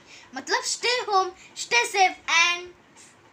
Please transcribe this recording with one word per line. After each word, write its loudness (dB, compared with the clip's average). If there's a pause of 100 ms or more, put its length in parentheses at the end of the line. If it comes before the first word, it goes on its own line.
(360)
मतलब -4
stay -2 (100)
home, 2 (260)
stay 0
safe 2 (220)
and 0 (640)